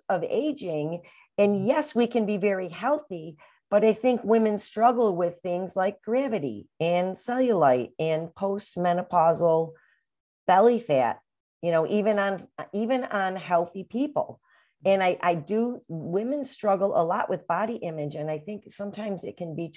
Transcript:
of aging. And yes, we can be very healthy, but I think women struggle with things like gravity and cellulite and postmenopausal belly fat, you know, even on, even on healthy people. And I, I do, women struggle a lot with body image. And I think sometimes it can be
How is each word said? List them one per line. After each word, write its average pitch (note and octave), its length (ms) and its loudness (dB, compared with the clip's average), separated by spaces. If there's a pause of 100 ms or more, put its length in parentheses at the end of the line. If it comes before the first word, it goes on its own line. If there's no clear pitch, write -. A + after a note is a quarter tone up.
of F3+ 180 0
aging. F3 760 -4 (340)
And G3+ 300 2
yes, D4+ 260 0
we A#3 140 2
can A3+ 180 0
be G#3 120 -2
very F#3 320 -2
healthy, F3 680 -6 (320)
but G#3 160 4
I A3 80 6
think A#3+ 300 0
women G#3+ 340 4
struggle A3+ 580 2
with F3 280 0
things F3+ 320 -4
like F#3+ 260 -2
gravity G#3+ 640 -2 (140)
and F3+ 360 0
cellulite F#3+ 840 2
and D#3+ 300 -2
postmenopausal F3 1400 0 (760)
belly A3 320 6
fat, B2+ 400 0 (440)
you E3+ 80 0
know, D#3+ 160 2
even G#3 320 2
on, G3 280 -2 (260)
even A#3+ 320 -2
on F#3+ 300 -2
healthy F3 540 -2
people. A#3+ 500 -4 (460)
And F#3+ 160 4
I, F3+ 200 2
I F3 140 2
do, A3 520 -2
women G3+ 580 -4
struggle G3 500 0
a E3+ 80 4
lot F3+ 260 -2
with - 180 -6
body G#3+ 300 -2
image. D3+ 380 -6
And D3+ 140 -6
I D#3 80 -4
think G3+ 300 -14
sometimes G3+ 560 -10
it - 140 -12
can E3 180 -8
be E3 220 -6